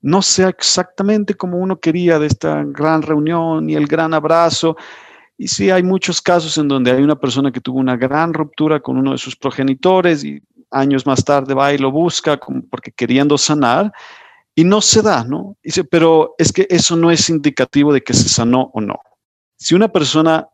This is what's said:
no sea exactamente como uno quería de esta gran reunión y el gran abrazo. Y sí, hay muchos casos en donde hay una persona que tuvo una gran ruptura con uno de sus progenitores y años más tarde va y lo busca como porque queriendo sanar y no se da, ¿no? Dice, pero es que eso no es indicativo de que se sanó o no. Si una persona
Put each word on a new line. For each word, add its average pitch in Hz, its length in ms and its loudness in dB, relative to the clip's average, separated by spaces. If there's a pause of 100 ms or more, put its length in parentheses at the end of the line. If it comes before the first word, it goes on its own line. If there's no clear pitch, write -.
no 170 220 2
sea 190 280 2
exactamente 196 840 -2
como 180 240 -6
uno 185 220 -4
quería 165 400 2
de 151 80 -2
esta 151 360 -2
gran 147 380 -2
reunión 156 680 -2
y 156 60 -2
el 151 140 0
gran 160 260 -2
abrazo. 160 600 0 (600)
Y - 120 -10
sí, 196 220 0
hay 185 120 2
muchos 180 400 -2
casos 170 340 0
en 151 120 0
donde 131 240 2
hay 131 100 2
una 147 140 2
persona 139 340 -2
que 123 100 -8
tuvo 131 200 -6
una 127 160 0
gran 143 360 0
ruptura 156 460 -2
con 131 180 -6
uno 135 140 0
de 131 80 -4
sus 127 160 -12
progenitores 143 880 0
y 71 180 -12 (300)
años 135 340 0
más 131 200 0
tarde 139 300 0
va 139 180 2
y 143 60 -2
lo 135 120 0
busca 156 460 -2
como 131 340 -10
porque - 220 -14
queriendo 135 440 0
sanar 147 540 0 (640)
y 156 80 4
no 196 180 4
se 214 220 2
da, 170 220 0
¿no? 175 380 -8
Dice, 170 200 -4
pero 160 560 2
es - 140 0
que 190 180 0
eso 170 240 0
no 165 160 4
es 160 180 2
indicativo 143 640 0
de 135 100 2
que 120 120 -4
se 110 140 0
sanó 123 460 0
o 110 60 -4
no. 104 200 -8 (560)
Si - 180 -2
una 208 140 4
persona 160 640 0